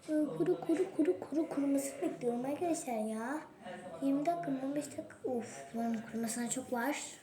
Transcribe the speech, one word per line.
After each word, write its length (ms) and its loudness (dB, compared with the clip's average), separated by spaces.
Kuru, 320 2
kuru, 220 4
kuru, 360 2
kuru, 240 4
kuru 280 0
kurumasını 540 2
bekliyorum 420 0
arkadaşlar 480 0
ya. 480 -2
Yirmi 240 4
dakika 240 0
mı, 140 0
on 100 0
beş 100 0
dakika? 400 -10
Of, 400 -2
bunun 240 0
kurumasına 400 -2
çok 220 -4
var. 240 2